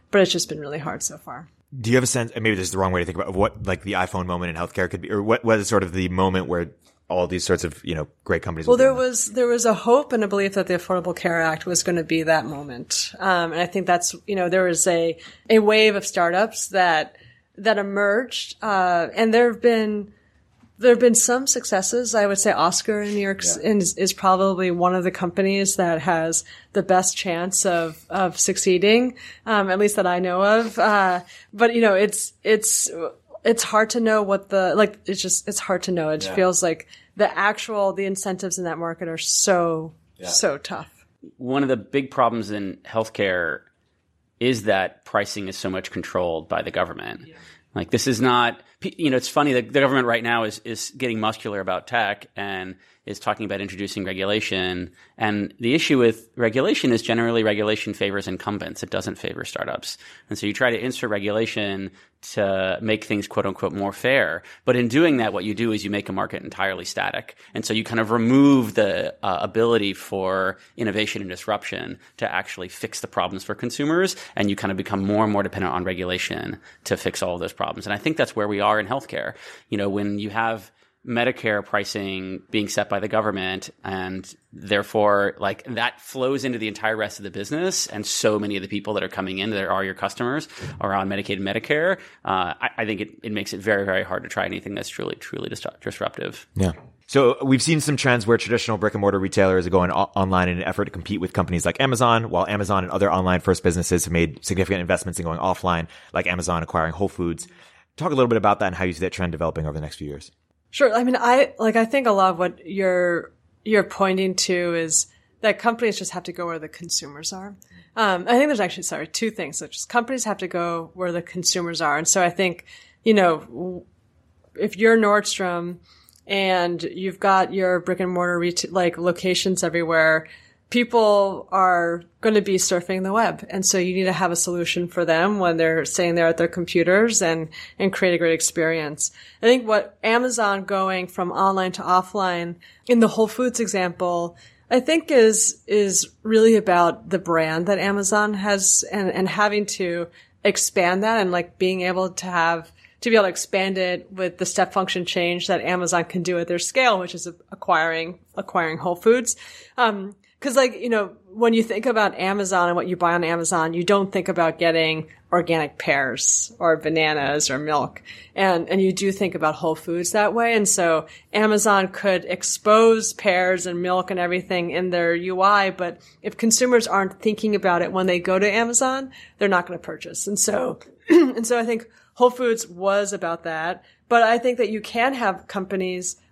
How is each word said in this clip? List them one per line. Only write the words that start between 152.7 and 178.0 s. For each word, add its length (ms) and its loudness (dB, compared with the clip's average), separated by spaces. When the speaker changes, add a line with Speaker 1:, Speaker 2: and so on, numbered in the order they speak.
Speaker 1:
to 100 0
be 40 8
able 100 6
to 40 0
expand 480 -2
it 340 -4
with 280 -4
the 80 -2
step 260 0
function 320 -2
change 400 -2
that 160 0
Amazon 440 0
can 180 -4
do 160 -2
at 80 -4
their 120 -2
scale, 400 2
which 140 -8
is 140 -12
acquiring, 640 0
acquiring 440 -2
Whole 160 -2
Foods. 400 2
Um, 380 -2
'cause, 140 -4
like, 240 4
you 100 -4
know, 220 0
when 200 4
you 100 6
think 240 -4
about 320 2
Amazon 500 2
and 60 0
what 120 -2
you 80 -2
buy 180 2
on 100 0
Amazon, 500 0
you 100 0
don't 280 2
think 160 -2
about 320 0
getting 480 2
organic 480 0
pears 800 0
or 180 4
bananas 720 0
or 80 -2
milk. 460 -2
And, 340 2
and 100 2
you 140 4
do 180 -2
think 220 -2
about 220 -2
Whole 180 -2
Foods 380 -6
that 240 2
way. 180 2
And 140 2
so 400 2
Amazon 540 4
could 380 -2
expose 880 4
pears 520 0
and 160 -4
milk 300 0
and 80 -2
everything 500 -2
in 220 -2
their 240 2
U 260 -2
I, 300 4
but 280 -6
if 160 -8
consumers 480 4
aren't 360 0
thinking 340 0
about 260 2
it 100 -2
when 140 0